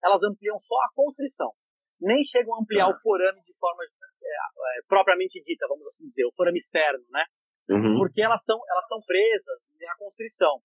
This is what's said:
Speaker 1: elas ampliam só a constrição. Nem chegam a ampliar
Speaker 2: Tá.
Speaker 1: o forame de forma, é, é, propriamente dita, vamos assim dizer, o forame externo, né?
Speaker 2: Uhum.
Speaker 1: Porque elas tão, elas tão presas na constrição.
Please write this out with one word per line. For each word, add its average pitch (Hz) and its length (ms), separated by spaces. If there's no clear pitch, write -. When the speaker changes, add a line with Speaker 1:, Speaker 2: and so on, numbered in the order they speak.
Speaker 1:
elas 185 200
ampliam 208 360
só - 240
a 247 100
constrição. 277 600
Nem 220 220
chegam 233 320
a 220 60
ampliar 202 240
Speaker 2:
Tá. 190 60
Speaker 1:
o 185 100
forame 190 420
de - 140
forma, 175 260
é, - 40
é, - 80
propriamente 185 540
dita, 151 280
vamos 143 180
assim - 180
dizer, 135 200
o 120 100
forame 175 220
externo, 147 520
né? 143 140
Speaker 2:
Uhum. 107 280
Speaker 1:
Porque 190 240
elas 226 220
tão, 226 160
elas 180 180
tão 226 140
presas 196 680
na 170 160
constrição. 196 680